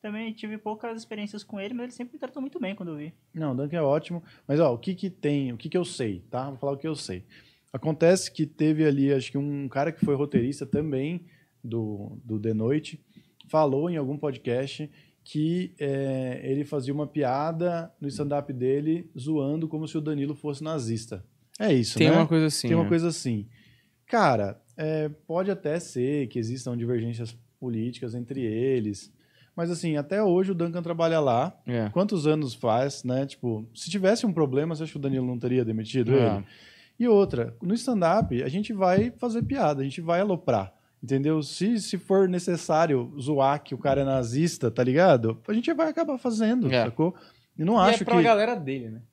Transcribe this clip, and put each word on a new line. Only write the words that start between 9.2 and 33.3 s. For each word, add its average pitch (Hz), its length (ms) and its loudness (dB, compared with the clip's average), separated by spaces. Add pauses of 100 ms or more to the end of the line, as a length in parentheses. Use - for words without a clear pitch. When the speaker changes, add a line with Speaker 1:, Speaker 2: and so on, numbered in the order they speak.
Speaker 2:
que 143 80 -2
um 143 300 -4
cara 147 240 -2
que - 120 -2
foi 143 120 2
roteirista 139 500 -2
também 151 600 -4 (360)
do, 107 600 -6
do 107 160 -6
The 110 120 -2
Noite, 131 480 -2 (480)
falou 151 400 2
em 175 80 -2
algum 143 220 -4
podcast 139 720 -4 (340)
que, 170 540 -2
é, 135 640 -4
ele 135 220 -2
fazia 143 280 -4
uma 147 140 -4
piada 160 920 -2
no 143 80 -6
stand-up 143 440 -4
dele 143 640 0
zoando 147 520 -2
como 160 180 -6
se 156 100 -6
o 156 40 -2
Danilo 147 340 -4
fosse 147 300 -8
nazista. 117 600 -6 (360)
É 214 120 2
isso, 120 240 2
Speaker 3:
Tem 156 140 6
Speaker 2:
né? 160 60 8
Speaker 3:
uma 165 100 6
coisa 160 200 4
assim, 147 200 -2
Speaker 2:
Tem 117 100 4
uma 101 60 4
Speaker 3:
né? 101 60 0
Speaker 2:
coisa 165 180 2
assim. 120 400 -4 (600)
Cara, 127 540 2 (160)
é, 156 320 -2 (180)
pode 185 240 -2
até 175 280 -2
ser 139 500 -2
que 123 100 -6
existam 120 380 -6
divergências 117 600 -4 (220)
políticas 120 560 -6
entre 123 260 -8
eles, 113 720 -2 (420)
mas 170 160 -4
assim, 165 260 -2
até 147 260 -2
hoje 185 280 4
o 196 40 0
Duncan 170 280 -2
trabalha 165 380 2
lá. 135 360 2 (100)
Speaker 3:
É. 117 240 -2
Speaker 2:
Quantos 180 360 0
anos 151 280 2
faz, 123 500 0
né? 127 220 0
Tipo, 113 480 -6